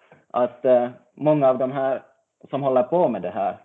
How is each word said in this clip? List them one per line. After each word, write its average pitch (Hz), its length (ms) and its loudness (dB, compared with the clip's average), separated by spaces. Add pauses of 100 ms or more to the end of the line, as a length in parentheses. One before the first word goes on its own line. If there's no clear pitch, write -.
(300)
att, 123 340 -4
eh, 123 240 4 (260)
många 147 340 2
av 127 100 2
de 127 140 -4
här 135 300 -4 (480)
som 139 120 -6
håller 131 200 2
på 165 260 2
med 104 140 -4
det 123 80 -6
här, 98 340 -4